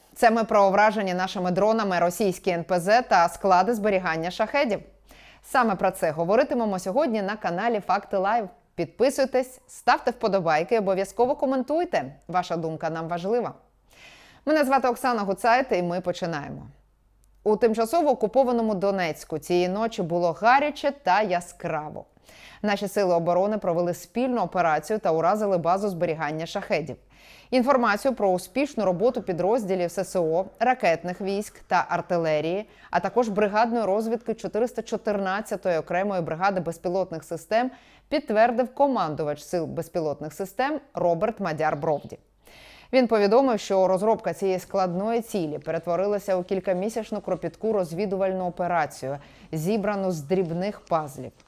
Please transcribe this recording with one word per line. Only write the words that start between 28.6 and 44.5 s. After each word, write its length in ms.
роботу 380
підрозділів 680
С 140
С 140
О, 260
ракетних 640
військ 460
та 220
артилерії, 800
а 100
також 280
бригадної 560
розвідки 500
чотириста 480
чотирнадцятої 960
окремої 440
бригади 380
безпілотних 640
систем 460
підтвердив 680
командувач 680
сил 220
безпілотних 680
систем 480
Роберт 460
Мадяр 360
Бровді. 420
Він 140
повідомив, 540
що 280
розробка 460
цієї 240